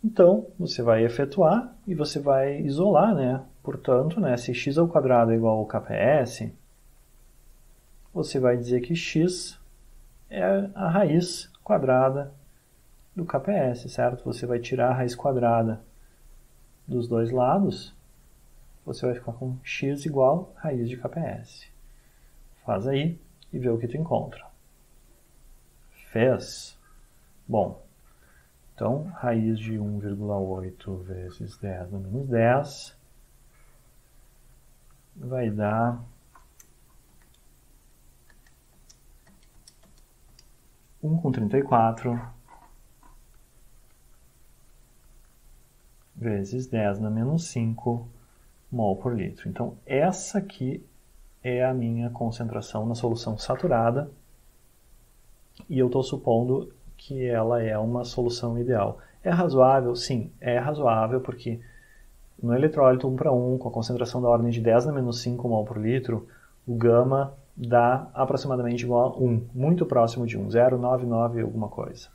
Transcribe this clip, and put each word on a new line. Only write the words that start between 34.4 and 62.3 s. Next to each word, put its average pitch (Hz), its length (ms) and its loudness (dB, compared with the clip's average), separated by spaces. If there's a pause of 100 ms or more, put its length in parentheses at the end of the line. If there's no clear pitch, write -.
vai 127 340 -4
dar 110 500 0 (4000)
um 156 140 0
com 151 160 -2
trinta 120 260 0
e 139 40 2
quatro 120 580 0 (4000)
vezes 113 540 -4
dez 104 320 0
na 107 100 -2
menos 135 380 -2
cinco 117 600 -4 (600)
mol 107 260 0
por 123 160 -4
litro. - 360 -6
Então, - 360 -8
essa 170 540 -2
aqui 165 480 -8 (560)
é 123 220 0
a 131 100 0
minha 117 360 -2
concentração 113 760 -6
na 117 80 -2
solução 113 420 -4
saturada, 123 760 0 (1600)
e 139 100 -2
eu 123 120 4
tô 131 120 0
supondo 123 680 0 (240)
que 131 280 -8
ela 117 380 0
é 107 160 -2
uma 117 260 -2
solução 120 540 -4
ideal. 110 400 0 (240)
É 185 80 0
razoável? 131 640 6
Sim, 120 460 -4
é 120 180 0
razoável, 123 600 0
porque 117 400 -8 (840)